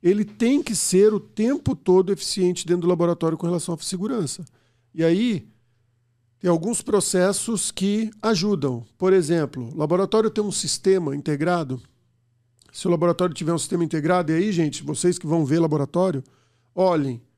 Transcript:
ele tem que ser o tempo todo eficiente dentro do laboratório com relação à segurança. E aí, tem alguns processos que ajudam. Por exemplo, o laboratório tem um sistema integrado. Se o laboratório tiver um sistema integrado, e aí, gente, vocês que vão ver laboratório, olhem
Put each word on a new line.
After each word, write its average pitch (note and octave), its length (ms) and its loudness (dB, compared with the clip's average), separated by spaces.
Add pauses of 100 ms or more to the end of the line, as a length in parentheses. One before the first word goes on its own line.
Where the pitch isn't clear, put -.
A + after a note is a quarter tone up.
ele G3+ 220 4
tem B3 360 0
que A3 140 -4
ser G3+ 380 4
o G3+ 60 0
tempo B3+ 560 -2
todo F#3 360 4
eficiente F3+ 560 -2
dentro F3 140 0
do E3 60 -2
laboratório E3+ 500 0
com F3 100 -4
relação E3+ 260 -4
à D#3+ 60 -6
segurança. F#3+ 640 -6 (500)
E E3 100 -2
aí, F#3 440 0 (920)
tem F3+ 100 0
alguns E3+ 320 0
processos G3 920 0
que G#3 380 -2 (120)
ajudam. D#3 600 0 (140)
Por F#3+ 160 2
exemplo, D3+ 600 0
o - 40 -14
laboratório F#3+ 520 0
tem A3 140 -2
um G3+ 80 -4
sistema E3+ 640 0
integrado. D3 680 -2 (920)
Se - 140 -6
o F3 40 2
laboratório E3+ 440 2
tiver E3 180 -2
um E3+ 60 0
sistema F3 240 -2
integrado, D#3+ 480 0
e D#3+ 40 2
aí, G3+ 160 0
gente, D#3+ 320 -2
vocês E3+ 360 -2
que E3 80 -10
vão D#3+ 180 2
ver D#3 140 2
laboratório, D#3 640 0 (500)
olhem D#3 480 0 (160)